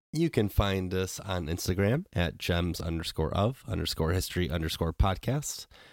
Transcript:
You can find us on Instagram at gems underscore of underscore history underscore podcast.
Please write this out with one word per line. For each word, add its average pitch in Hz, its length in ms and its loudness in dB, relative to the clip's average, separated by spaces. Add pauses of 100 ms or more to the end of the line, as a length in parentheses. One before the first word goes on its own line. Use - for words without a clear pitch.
(120)
You 160 160 2
can 104 200 2
find 95 440 0
us 92 280 -2
on 90 260 -2
Instagram 98 640 2
at 85 240 0
gems 85 440 0
underscore 82 520 -2
of 110 360 0
underscore 82 420 -2
history 90 400 0
underscore 82 420 -2
podcast. - 760 0 (260)